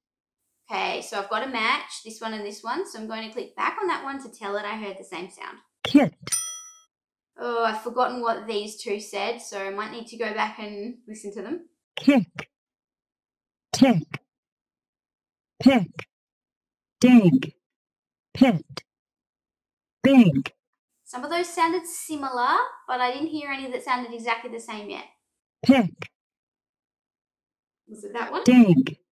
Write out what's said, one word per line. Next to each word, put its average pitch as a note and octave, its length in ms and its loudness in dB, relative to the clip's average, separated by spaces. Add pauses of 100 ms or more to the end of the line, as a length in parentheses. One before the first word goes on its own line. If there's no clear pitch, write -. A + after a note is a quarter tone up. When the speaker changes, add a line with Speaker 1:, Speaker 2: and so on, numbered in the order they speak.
(720)
Speaker 1:
Okay, C4 300 -4
so G#3+ 180 -8
I've G3 100 -6
got A3+ 160 -4
a C4+ 40 -8
match, A#3+ 560 -4
this A3 160 -16
one A3+ 120 -8
and G#3 120 -8
this G3+ 180 -14
one. D4 260 -6
So A3+ 100 -14
I'm A3 80 -10
going A3 200 -10
to A3 60 -18
click - 220 -12
back - 260 -4
on G4 60 -2
that C#4+ 160 -4
one C#4 200 -10
to A3+ 60 -18
tell G3+ 260 -8
it G#3 100 -6
I G#3+ 120 -8
heard G3+ 200 -10
the F#3+ 60 -16
same F#3 260 -12
sound. - 280 -16 (260)
Speaker 2:
Kit. C4 300 4 (1200)
Speaker 1:
Oh, A#3 280 -2
I've A3 160 -4
forgotten B3 400 -2
what A3+ 260 -4
these G#3+ 340 -8
two G#3 180 -6
said, A#3 420 -8
so - 180 -12
I G3 100 -8
might G#3 220 -8
need A#3 160 -14
to A3 100 -18
go G#3+ 160 -4
back G#3+ 260 -4
and G#3 480 -12
listen G#3+ 260 -14
to G#3+ 80 -12
them. C4 260 -12 (300)
Speaker 2:
Kick. - 520 0 (1200)
Tick. A#3 300 4 (1600)
Pick. A#3+ 460 2 (920)
Dig. F#3+ 540 8 (800)
Pit. A3 500 2 (1200)
Big. A#3 500 6 (520)
Speaker 1:
Some B3+ 180 -14
of D4 60 -8
those F4 180 -2
sounded E4 380 -2
similar, C4+ 680 -2 (320)
but B3 120 -2
I B3 120 0
didn't C#4+ 180 -4
hear D4 200 -8
any C4+ 220 -8
that B3 120 -8
sounded B3 300 -4
exactly A#3 380 -6
the A3+ 80 -10
same G#3+ 300 -12
yet. - 160 -12 (580)
Speaker 2:
Pick. B3 480 4 (1800)
Speaker 1:
Was - 160 -20
it G3+ 100 -14
that A#3 180 -8
one? D#4 120 -6
Speaker 2:
Dig. G#3 540 8 (140)